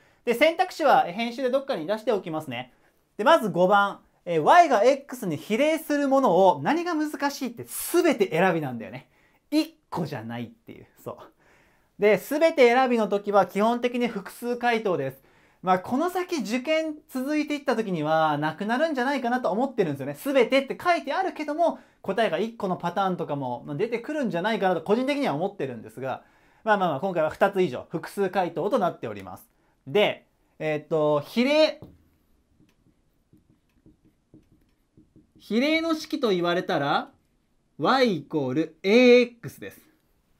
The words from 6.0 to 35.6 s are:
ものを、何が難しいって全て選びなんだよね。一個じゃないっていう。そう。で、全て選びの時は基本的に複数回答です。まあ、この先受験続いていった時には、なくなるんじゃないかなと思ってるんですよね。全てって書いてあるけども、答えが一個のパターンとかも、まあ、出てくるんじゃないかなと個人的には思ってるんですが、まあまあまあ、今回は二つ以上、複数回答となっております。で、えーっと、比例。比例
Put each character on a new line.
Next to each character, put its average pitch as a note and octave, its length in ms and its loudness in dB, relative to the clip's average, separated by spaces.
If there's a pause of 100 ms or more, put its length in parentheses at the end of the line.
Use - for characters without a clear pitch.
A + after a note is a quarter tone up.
も C4+ 120 4
の F#3+ 280 6
を、 D#3+ 160 4
何 D4 200 0
が E4+ 120 -4
難 D4+ 340 -2
し C#4 160 -8
い A3+ 40 -6
っ - 20 -8
て - 120 -16 (300)
全 E4+ 240 4
て - 140 0
選 E3+ 240 2
び E3 60 -2
な C3+ 100 -6
ん A#2+ 80 -10
だ G#2+ 60 -12
よ F#2+ 60 -14
ね。 B2+ 160 -16 (440)
一 D4+ 240 -2 (160)
個 E3 160 -4
じ C#3+ 80 -10
ゃ A2+ 80 -10
な A#2 160 -8
い A#2+ 60 -6
っ - 40 -16
て - 220 -20
い - 100 -20
う。 - 60 -20 (160)
そ - 180 -12
う。 - 800 -18
で、 G3+ 160 6
全 D#4 380 0
て B3 180 6
選 C4 160 4
び A#3+ 80 2
の G#3+ 100 0
時 G3+ 240 -2
は G3 140 6
基 F#3+ 160 -4
本 A#3 200 0
的 B3 180 -4
に A#3+ 80 -2
複 G3+ 240 -8
数 A#3+ 260 -8
回 A#3+ 240 0
答 F#3 160 0
で C3+ 140 -4
す。 - 120 -20 (380)
ま F#3 120 2
あ、 F#3 60 2
こ G#3+ 180 -6
の E4 120 0
先 F4+ 280 -4
受 A3+ 240 -4
験 D#4 340 -2 (120)
続 C4+ 300 -4
い D4 100 -2
て D4 60 -4
い D4 60 -4
っ C#4+ 60 -16
た A#3+ 100 0
時 G#3+ 160 -4
に E3 100 -2
は、 D3+ 380 2
な D#3 160 -2
く G3+ 100 -8
な A#3 140 -2
る D#4+ 100 0
ん D4+ 60 -4
じ B3 60 -2
ゃ A#3+ 40 0
な C#4 80 0
い C4 80 -2
か A#3 80 -4
な B3 120 -2
と G3+ 100 -2
思 A3+ 160 0
っ A#3 60 -10
て G#3 100 0
る D#3 80 0
ん - 20 -4
で C3 40 -6
す - 20 -14
よ C3+ 80 -8
ね。 C#3+ 80 -8
全 C4 340 2
て C4 100 2
っ C4+ 80 -2
て F#3+ 160 -8
書 F4 120 2
い E4 100 -6
て C4+ 80 -6
あ F4 80 -2
る F#4+ 120 -4
け D4+ 120 -8
ど D4 80 -6
も、 D#4 240 0 (240)
答 G#3 240 -2
え G3 60 -2
が D#3+ 80 -2
一 A3+ 180 -6
個 G3+ 100 -6
の F3 100 -2
パ F3 160 -6
タ G3 120 0
ー F#3 60 0
ン F3+ 60 -2
と E3 100 -6
か D3+ 80 -4
も、 B2+ 320 -8
ま D3 60 -8
あ、 - 20 -6
出 F#3+ 120 -2
て A#3 120 -4
く A#3 120 -10
る D4+ 120 -4
ん G#3 80 -2
じ E3 60 -4
ゃ E3+ 40 -2
な A3 140 0
い G3 40 -6
か F#3 100 2
な F#3 60 2
と D#3+ 60 -4
個 F#3 140 2
人 B3+ 100 -2
的 C#4+ 140 -2
に C4 80 -2
は C#3+ 80 -2
思 E3+ 120 -4
っ G3 80 -10
て C#3+ 120 -6
る B2 80 -10
ん A2 80 -14
で G#2+ 80 -16
す B2 100 -14
が、 B2+ 220 -6 (400)
ま A3 100 2
あ G#3 40 4
ま F#3 100 0
あ - 20 0
ま - 60 -2
あ、 C3+ 40 -6
今 G3 140 -4
回 E3+ 80 0
は D#3 80 0
二 G3 220 0
つ G3 100 0
以 F3+ 80 2
上、 A#2 200 -8
複 - 200 -8
数 G3 220 -4
回 F#3 240 -2
答 D#3+ 160 -2
と C4 80 0
な F3+ 100 0
っ - 100 -8
て B2+ 80 -8
お A2 60 -8
り G2+ 80 -12
ま F#2+ 160 -16
す。 - 100 -20 (380)
で、 D3+ 400 0 (320)
え D#3 200 -4
ー D3 60 -8
っ - 40 -20
と、 D3+ 340 2
比 A3+ 220 -2
例。 D4+ 360 2 (3500)
比 G#3 220 -4
例 D#4 200 2